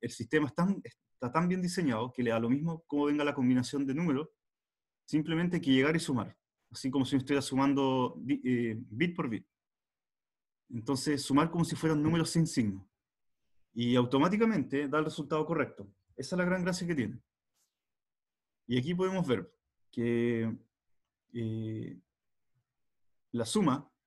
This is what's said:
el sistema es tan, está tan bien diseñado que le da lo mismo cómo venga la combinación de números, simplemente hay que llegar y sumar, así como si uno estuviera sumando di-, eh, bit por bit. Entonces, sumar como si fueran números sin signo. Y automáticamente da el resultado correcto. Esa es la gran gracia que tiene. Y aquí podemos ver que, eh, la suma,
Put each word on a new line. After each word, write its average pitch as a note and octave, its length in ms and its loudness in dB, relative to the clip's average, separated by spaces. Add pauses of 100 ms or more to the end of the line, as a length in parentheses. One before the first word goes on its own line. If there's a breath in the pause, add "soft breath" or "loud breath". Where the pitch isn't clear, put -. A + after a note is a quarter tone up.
el A#2+ 80 -6
sistema D3 380 0
es - 80 -12
tan, F3+ 280 0
está - 480 -10
tan E3+ 160 2
bien F#3 140 0
diseñado C3 500 -2
que B2 120 -2
le A#2 80 2
da A2+ 80 2
lo A#2 100 0
mismo D#3+ 380 -2
cómo C#3+ 180 0
venga D3 180 0
la C#3+ 120 0
combinación B2+ 500 2
de C3+ 80 -2
números, D#3 360 -2 (760)
simplemente E3 520 0
hay D#3+ 40 -2
que C3+ 100 0
llegar C3+ 240 6
y E3 40 0
sumar, A#2+ 360 -2 (360)
así - 180 -6
como C3+ 160 2
si C#3 100 0
uno C3+ 40 2
estuviera C3+ 240 0
sumando C3+ 760 2
di-, C#3 260 -2
eh, A#2+ 360 0
bit C3 360 -2
por D3+ 140 -4
bit. G2 160 -8 (1300)
Entonces, C3+ 500 -2
sumar D3+ 300 2
como E3+ 120 0
si - 120 -2
fueran D#3+ 260 0
números D#3+ 300 2
sin E3 160 2
signo. G2+ 420 -2 (840)
Y A#2+ 220 2
automáticamente C#3+ 920 2
da D3 120 0
el D#3 60 0
resultado D#3 400 -2
correcto. C#3+ 420 -4 (280)
Esa C3+ 200 -8
es - 20 0
la F3+ 60 2
gran F3+ 200 0
gracia F3+ 220 -2
que E3+ 80 -2
tiene. B2 240 -2 (1500)
Y A#2+ 100 0
aquí C#3 160 0
podemos F#3 320 0
ver A2 240 0 (400)
que, A#2 640 0 (800)
eh, A2 640 -6 (1300)
la A#2 140 -4
suma, D3 440 0 (180)